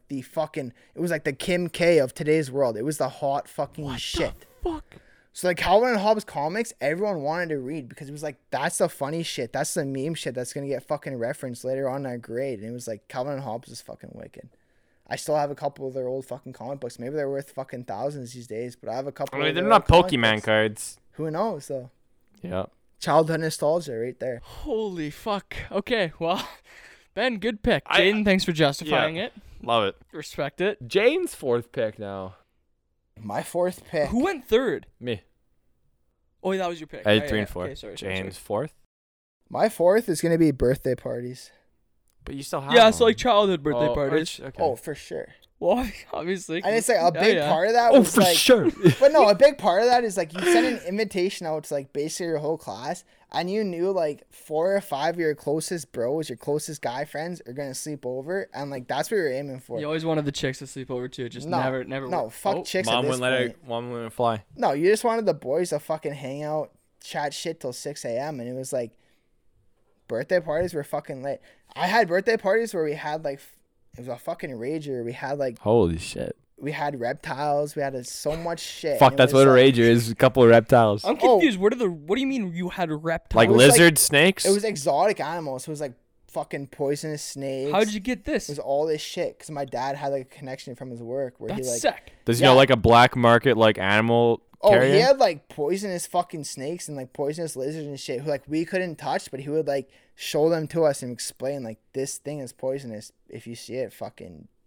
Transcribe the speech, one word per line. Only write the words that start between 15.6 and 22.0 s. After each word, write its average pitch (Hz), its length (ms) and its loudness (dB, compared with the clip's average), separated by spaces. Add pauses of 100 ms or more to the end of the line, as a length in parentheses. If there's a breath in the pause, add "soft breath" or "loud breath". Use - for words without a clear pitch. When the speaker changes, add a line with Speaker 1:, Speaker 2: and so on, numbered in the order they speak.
Speaker 1:
of 131 60 -8
their 127 160 -6
old 131 160 -6
fucking 123 300 -14
comic 139 260 -10
books. 123 180 -12
Maybe 127 160 -8
they're 143 160 -4
worth 139 200 -8
fucking 127 340 -12
thousands 123 480 -8
these 120 140 -16
days, 120 280 -8
but - 140 -20
I 110 80 -4
have 135 100 -6
a 139 60 -10
couple - 240 -8
Speaker 3:
I 139 60 -4
mean, 151 80 0
Speaker 1:
of 156 40 -2
Speaker 3:
they're 175 100 -2
Speaker 1:
their 202 60 -2
Speaker 3:
not 220 120 6 (100)
Speaker 1:
old 175 160 8
comic 131 120 0
Speaker 3:
Pokemon 113 160 4
Speaker 1:
books. 107 100 -6
Speaker 3:
cards. 107 540 0 (120)
Speaker 1:
Who 156 180 -8
knows, 165 380 -4
though? 135 220 -10 (520)